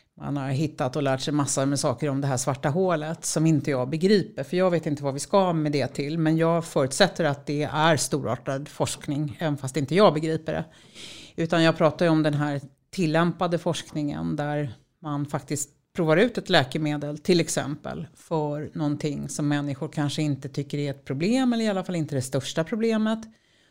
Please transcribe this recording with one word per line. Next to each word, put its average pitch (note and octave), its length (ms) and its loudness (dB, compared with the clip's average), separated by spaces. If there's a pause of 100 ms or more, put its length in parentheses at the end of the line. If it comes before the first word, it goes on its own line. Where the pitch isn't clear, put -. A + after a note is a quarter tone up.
(180)
man C#3+ 200 -6
har C3+ 120 -4
hittat C#3+ 460 -2
och D3+ 80 0
lärt C3+ 180 0
sig D3+ 120 -2
massor C#3+ 320 0
med C#3 140 0
saker C#3+ 300 0
om C3+ 120 -2
det C#3 60 0
här C3 100 0
svarta C#3 320 -2
hålet E3 560 0
som D#3 200 2
inte D#3 260 4
jag B2+ 180 0
begriper, D#3+ 540 2
för F3 140 -4
jag F#3 140 4
vet E3 140 0
inte C#3 180 -2
vad C#3 100 -2
vi C#3+ 60 -8
ska F#3+ 340 2
med D3+ 180 0
det C3+ 160 0
till, D3 300 -6
men D#3+ 200 4
jag E3 280 2
förutsätter E3 600 0
att C#3 200 -2
det D3 180 -2
är D#3 340 4
storartad C3+ 720 -2
forskning, D3 680 -4
även D3 180 -2
fast C3+ 200 -6
inte C#3+ 180 0
jag F#3+ 180 8
begriper D#3 400 -2
det. D#3+ 120 -4 (680)
Utan E3 280 2
jag E3 140 6
pratar D#3+ 280 4
ju E3 60 6
om D#3 120 4
den D3+ 100 2
här C#3+ 280 -2 (300)
tillämpade E3+ 680 0
forskningen D#3+ 800 -4
där D3 380 -4 (280)
man D3 240 -4
faktiskt - 440 -6 (260)
provar D#3+ 220 4
ut A#3 200 4
ett F3+ 120 -4
läkemedel, D3 680 0
till F3+ 220 4
exempel, C#3 760 -4
för D3+ 580 -4
någonting D3 560 -2
som D3+ 180 -2
människor C#3+ 400 -2
kanske D3 340 -2
inte C#3 280 -2
tycker C#3+ 280 -6
är C#3+ 140 -2
ett C3+ 140 -14
problem, A#3 480 2
eller A3+ 120 0
i - 40 0
alla F#3+ 140 0
fall F3+ 120 -4
inte D3 200 -2
det C3 60 0
största C3+ 420 -2
problemet. A3 560 0 (500)